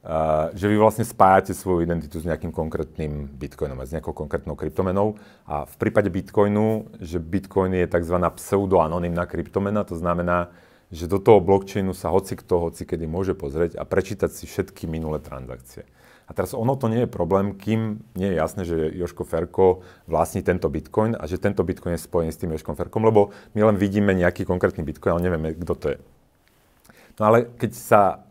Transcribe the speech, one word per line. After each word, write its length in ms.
a, 480
že 160
vy 80
vlastne 240
spájate 560
svoju 240
identitu 400
s 40
nejakým 280
konkrétnym 800
Bitcoinom 480
a 80
s 80
nejakou 160
konkrétnou 400
kryptomenou. 640
A 160
v 160
prípade 240
Bitcoinu, 800
že 160
Bitcoin 560
je 160
takzvaná 400
pseudoanonymná 960
kryptomena, 560
to 160
znamená, 560
že 160
do 80
toho 240
blockchainu 560
sa 160
hoci 240
kto, 320
hoci 160
kedy 240
môže 240
pozrieť 400
a 80
prečítať 480
si 160
všetky 400
minulé 320
transakcie. 640
A 160
teraz 180
ono 220
to 100
nie 160
je 60
problém, 420
kým 480
nie 160
je 80
jasné, 240
že 120
Jožko 320
Ferko 580
vlastní 320
tento 300
Bitcoin 420
a 160
že 80
tento 240
Bitcoin 380
je 100
spojený 240
s 80
tým 160
Jožkom 160
Ferkom, 320
lebo 320
my 160
len 80
vidíme 400
nejaký 320
konkrétny 320
Bitcoin, 380
ale 100
nevieme, 240
kto 240
to 160
je. 60
No 80
ale 300
keď 180
sa 240